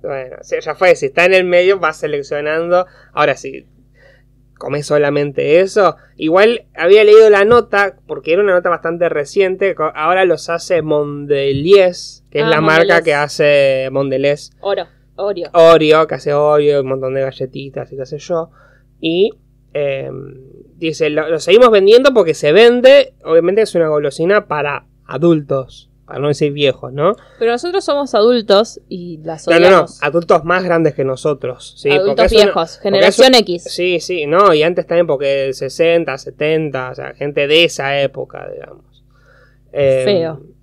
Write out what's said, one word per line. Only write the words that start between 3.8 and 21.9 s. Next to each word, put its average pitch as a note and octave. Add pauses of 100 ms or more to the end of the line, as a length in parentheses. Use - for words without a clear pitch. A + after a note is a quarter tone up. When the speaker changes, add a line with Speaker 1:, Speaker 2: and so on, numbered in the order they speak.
Speaker 1:
comés C#3+
solamente C#3+
eso. F#3+ (200)
Igual F#3+ (100)
había F#3+
leído G#3+
la G3+
nota, G#3 (100)
porque -
era G3
una G3
nota F3
bastante E3+
reciente, F#3
co-, D#3
ahora F3
los E3
hace E3+
Mondelez, D3
que D3
es D3
Speaker 2:
Ah, D#3
Speaker 1:
la D#3
marca D#3+
Speaker 2:
Mondelez. E3+
Speaker 1:
que D3
hace C#3+
Mondelez. C3+ (100)
Speaker 2:
Oro, G3 (320)
Oreo. F#3
Speaker 1:
Oreo, D#3+
que D3
hace C#3+
Oreo, D3
un C3
montón C3
de C3+
galletitas C3+
y C3+
qué C3
sé D3
yo. E3+ (500)
Y, E3+ (420)
em, C3+ (420)
dice, D#3+
"Lo, D3+
lo D#3+
seguimos A3+
vendiendo A3